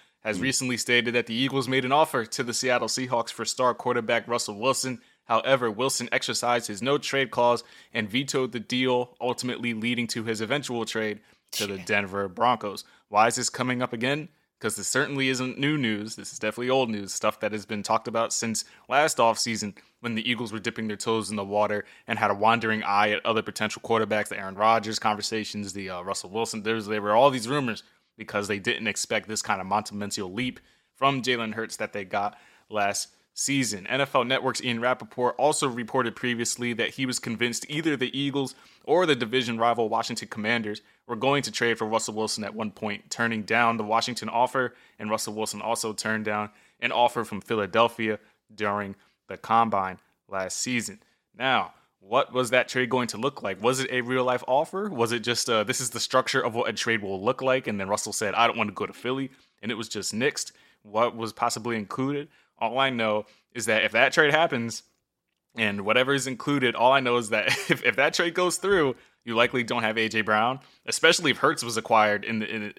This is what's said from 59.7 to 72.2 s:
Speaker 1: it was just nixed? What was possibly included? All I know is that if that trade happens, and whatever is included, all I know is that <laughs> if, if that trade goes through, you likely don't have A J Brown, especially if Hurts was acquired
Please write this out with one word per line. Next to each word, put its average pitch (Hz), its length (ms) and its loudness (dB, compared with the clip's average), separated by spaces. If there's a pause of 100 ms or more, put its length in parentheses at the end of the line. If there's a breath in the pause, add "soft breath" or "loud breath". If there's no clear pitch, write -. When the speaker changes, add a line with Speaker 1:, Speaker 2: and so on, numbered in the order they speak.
Speaker 1:
it 110 40 -4
was 113 140 -8
just 101 240 -6
nixed? 123 380 -2 (320 soft breath)
What 107 320 0
was 113 180 -6
possibly 117 440 -2
included? 135 520 -4 (300 soft breath)
All 113 200 -2
I 135 120 4
know 107 340 0 (280 soft breath)
is 117 120 -6
that 110 180 4
if 107 100 2
that 127 200 6
trade 151 180 6
happens, 143 520 0 (760)
and 101 280 0
whatever 127 280 4
is 131 140 0
included, 131 480 0
all 120 160 6
I 135 80 6
know 120 180 2
is 113 120 -2
that 107 180 2
<laughs> - 220 0
if, 151 140 2
if 117 120 4
that 151 180 4
trade 170 200 0
goes 180 240 0
through, 175 380 2 (280 soft breath)
you 117 120 -6
likely 120 280 4
don't 120 200 0
have 110 140 0
A 110 100 2
J 110 140 0
Brown, 110 380 2 (260 soft breath)
especially 165 460 4
if 110 60 0
Hurts - 260 2
was 117 140 -4
acquired 107 460 4